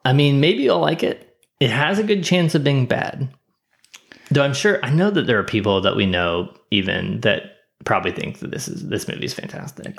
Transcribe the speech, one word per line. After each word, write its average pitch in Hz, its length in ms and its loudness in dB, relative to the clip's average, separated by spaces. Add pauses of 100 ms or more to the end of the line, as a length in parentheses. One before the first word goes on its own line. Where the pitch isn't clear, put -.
I 127 80 2
mean, 143 300 4
maybe 214 220 2
you'll 170 160 2
like 160 240 0
it. - 340 -6 (240)
It 131 80 2
has 151 300 0
a 220 40 0
good 208 200 0
chance 170 300 2
of 151 100 2
being 139 220 2
bad. - 440 -4 (1000)
Though 139 140 4
I'm 139 100 0
sure, 202 300 0
I 127 60 -2
know 170 200 4
that 185 160 0
there 113 140 2
are 95 40 2
people 98 380 2
that 95 140 2
we 101 100 2
know 90 480 0 (180)
even 95 500 0
that 107 220 0 (420)
probably 92 260 0
think - 280 -8
that - 120 -12
this - 160 -8
is, - 220 -12
this - 180 -6
movie - 180 -8
is - 80 -6
fantastic. - 640 -14